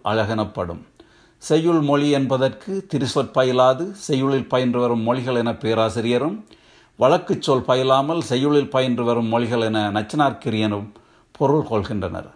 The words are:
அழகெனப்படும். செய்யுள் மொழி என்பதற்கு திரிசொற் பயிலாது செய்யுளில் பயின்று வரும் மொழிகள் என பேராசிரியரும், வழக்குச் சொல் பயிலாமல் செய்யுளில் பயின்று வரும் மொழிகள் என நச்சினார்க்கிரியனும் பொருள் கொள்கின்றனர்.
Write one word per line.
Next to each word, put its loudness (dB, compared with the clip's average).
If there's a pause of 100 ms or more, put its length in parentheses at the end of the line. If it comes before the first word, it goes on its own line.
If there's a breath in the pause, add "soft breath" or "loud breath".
அழகெனப்படும். -2 (560 soft breath)
செய்யுள் 2
மொழி 2
என்பதற்கு -2
திரிசொற் -2
பயிலாது 2
செய்யுளில் -2
பயின்று 0
வரும் 0
மொழிகள் -2
என 0
பேராசிரியரும், -2 (560 soft breath)
வழக்குச் 2
சொல் 2
பயிலாமல் 2
செய்யுளில் 0
பயின்று 0
வரும் 0
மொழிகள் 0
என 0
நச்சினார்க்கிரியனும் -2 (420 soft breath)
பொருள் 0
கொள்கின்றனர். -4